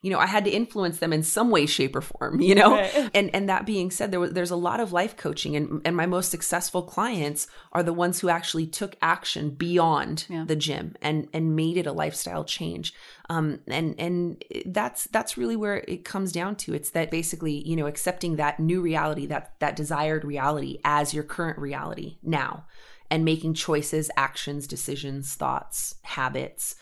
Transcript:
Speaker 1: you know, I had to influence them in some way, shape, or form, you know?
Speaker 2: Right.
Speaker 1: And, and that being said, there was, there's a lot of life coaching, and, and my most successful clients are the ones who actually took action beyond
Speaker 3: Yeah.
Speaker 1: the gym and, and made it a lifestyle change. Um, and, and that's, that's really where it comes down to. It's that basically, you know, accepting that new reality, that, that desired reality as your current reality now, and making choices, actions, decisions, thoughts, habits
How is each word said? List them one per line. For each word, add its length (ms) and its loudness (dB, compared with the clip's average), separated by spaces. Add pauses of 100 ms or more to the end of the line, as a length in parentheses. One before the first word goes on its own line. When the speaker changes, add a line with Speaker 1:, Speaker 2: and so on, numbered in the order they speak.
Speaker 1:
you 100 -2
know, 60 2
I 80 6
had 180 2
to 60 4
influence 480 0
them 140 0
in 120 2
some 260 4
way, 160 6
shape, 300 2
or 40 0
form, 400 -2
you 140 8
know? 220 12
Speaker 2:
Right. 360 2
Speaker 1:
And, 220 4
and 140 2
that 180 2
being 240 0
said, 220 -2
there 80 0
was, 140 0
there's 180 0
a 40 0
lot 220 0
of 140 -2
life 240 0
coaching, 400 -4
and, 280 -2
and 120 0
my 100 2
most 240 0
successful 520 -2
clients 680 -2 (240)
are 100 2
the 120 0
ones 260 2
who 80 2
actually 400 0
took 340 -8
action 480 0
beyond 800 2
Speaker 3:
Yeah. 160 -6
Speaker 1:
the 100 0
gym 480 -4
and, 300 0
and 240 2
made 200 2
it 120 0
a 40 -4
lifestyle 520 -4
change. 500 -6 (360)
Um, 360 0
and, 320 -2
and 460 -2 (220)
that's, 400 -2
that's 300 -2
really 200 -2
where 320 -2
it 160 -6
comes 260 -4
down 260 -2
to. 180 -6
It's 160 -4
that 200 0
basically, 560 -4
you 80 0
know, 120 0
accepting 500 -2
that 240 0
new 220 2
reality, 440 0
that, 320 -6
that 160 0
desired 500 0
reality 600 -2
as 300 2
your 100 -2
current 340 -4
reality 640 -8
now, 440 -2 (440)
and 140 4
making 300 2
choices, 640 0
actions, 520 -2
decisions, 680 -8
thoughts, 680 -4
habits 800 -4